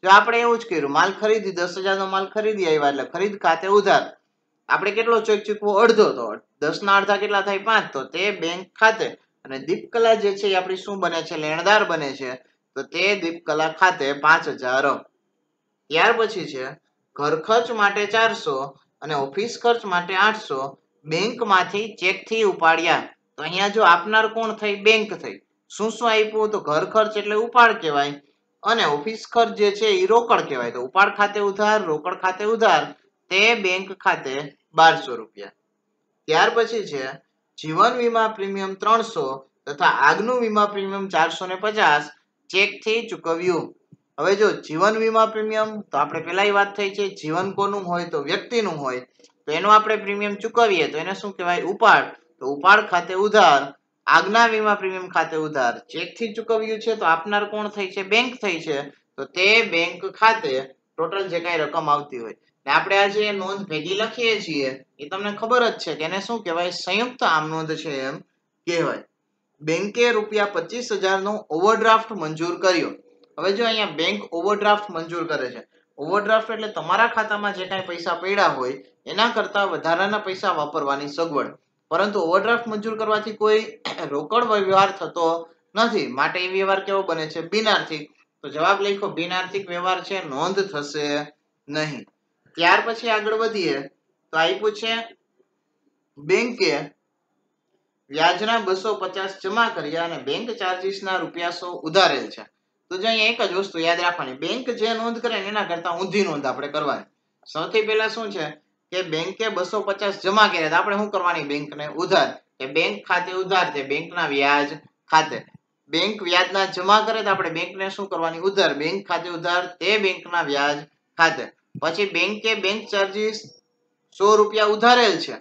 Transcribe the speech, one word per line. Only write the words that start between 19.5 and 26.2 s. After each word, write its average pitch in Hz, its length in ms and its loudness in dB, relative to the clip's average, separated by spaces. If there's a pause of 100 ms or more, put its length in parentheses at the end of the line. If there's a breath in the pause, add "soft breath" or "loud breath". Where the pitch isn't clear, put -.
ખર્ચ 233 220 2
માટે 180 300 -2
આઠસો 185 640 0 (260)
બેંકમાંથી 202 880 0
ચેકથી 190 480 -2
ઉપાડ્યા. 165 680 4 (280)
તો 147 60 -8
અહીંયા 180 240 0
જો 208 160 2
આપનાર 214 440 6
કોણ 220 260 -4
થઈ? 208 220 -4
બેંક 208 380 2
થઈ. 113 260 -12 (300)
શું 220 220 -4
શું 226 200 0
આપ્યું? 214 380 2